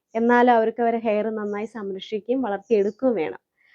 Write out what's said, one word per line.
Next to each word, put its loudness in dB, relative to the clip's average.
എന്നാലും 4
അവർക്ക് 2
അവരെ 0
ഹെയർ 0
നന്നായി -6
സംരക്ഷിക്കുകയും -6
വളർത്തിയെടുക്കുകയും 0
വേണം. -4